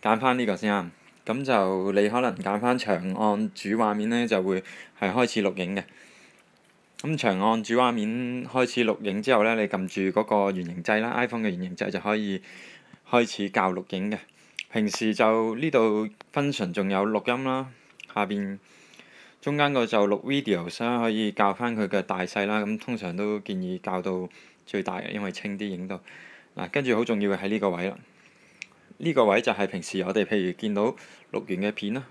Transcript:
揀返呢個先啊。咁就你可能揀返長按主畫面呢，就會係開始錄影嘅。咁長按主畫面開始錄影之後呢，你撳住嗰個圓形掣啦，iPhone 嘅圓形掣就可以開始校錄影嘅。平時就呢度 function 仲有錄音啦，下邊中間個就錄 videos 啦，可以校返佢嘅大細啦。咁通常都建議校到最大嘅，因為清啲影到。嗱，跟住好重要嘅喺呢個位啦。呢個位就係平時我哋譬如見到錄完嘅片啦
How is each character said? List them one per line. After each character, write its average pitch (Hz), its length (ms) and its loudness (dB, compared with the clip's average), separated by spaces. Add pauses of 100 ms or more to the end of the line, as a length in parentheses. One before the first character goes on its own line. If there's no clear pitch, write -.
揀 107 180 4
返 127 200 2
呢 120 80 0
個 101 100 0
先 104 160 0
啊。 90 180 0 (360)
咁 131 180 -2
就 98 480 2
你 101 160 4
可 120 120 0
能 120 160 0
揀 98 220 -2
返 123 200 2
長 107 160 0
按 101 580 0
主 - 180 -8
畫 110 240 2
面 107 140 -2
呢， 120 180 0
就 107 140 2
會 95 220 0 (360)
係 95 140 0
開 120 180 2
始 113 120 0
錄 98 140 2
影 92 180 -4
嘅。 98 80 -4 (1160)
咁 151 160 -2
長 98 240 2
按 113 220 4
主 107 120 -2
畫 123 180 6
面 120 540 -4
開 127 180 2
始 120 200 2
錄 110 160 0
影 101 200 -2
之 127 140 2
後 107 80 6
呢， 113 140 4
你 110 100 2
撳 95 220 -2
住 95 320 2
嗰 110 40 2
個 107 120 2 (160)
圓 92 120 -4
形 87 200 -8
掣 107 160 2
啦， 117 160 -2
iPhone 120 260 -2
嘅 107 80 0
圓 90 100 -4
形 90 160 -8
掣 98 140 -2
就 95 80 -4
可 107 180 0
以 98 240 -2 (720)
開 120 180 4
始 101 200 -4
校 95 240 2
錄 92 180 -6
影 98 200 -4
嘅。 104 80 -4 (540)
平 107 160 0
時 110 240 0
就 110 440 4
呢 151 140 -2
度 110 380 4 (240)
function 139 400 -2
仲 95 160 -2
有 98 160 2
錄 110 320 0
音 131 80 -6
啦， 131 240 -2 (460)
下 104 100 0
邊 98 340 -4 (840)
中 147 180 -2
間 143 140 4
個 127 120 4
就 104 220 4
錄 101 160 2
videos 113 600 0
啦， 120 160 0
可 117 100 2
以 107 220 0
校 101 200 4
返 117 240 -2
佢 107 120 0
嘅 98 140 0
大 92 180 -4
細 98 260 -2
啦。 107 140 0
咁 107 180 -2
通 120 180 -6
常 90 200 -6
都 104 240 -2
建 98 160 -6
議 92 280 -6
校 92 160 -2
到 92 280 -4 (360)
最 101 180 -4
大 92 180 -4
嘅， - 100 -8
因 104 120 -6
為 95 100 -6
清 101 260 -8
啲 104 80 -4
影 92 220 -6
到。 95 120 -8 (560)
嗱， 87 140 -8
跟 143 140 0
住 123 120 2
好 117 80 2
重 117 160 0
要 101 100 2
嘅 98 60 0
喺 98 120 -4
呢 107 120 0
個 98 100 2
位 90 180 -2
啦。 98 80 -8 (1000)
呢 160 160 -2
個 127 140 6
位 104 140 4
就 123 120 0
係 101 160 0
平 95 120 -6
時 95 200 -6
我 92 120 -2
哋 104 120 2
譬 98 200 0
如 90 100 0
見 104 200 -4
到 104 120 2 (440)
錄 107 80 -4
完 98 80 -8
嘅 95 240 -2
片 104 240 -6
啦 131 160 -6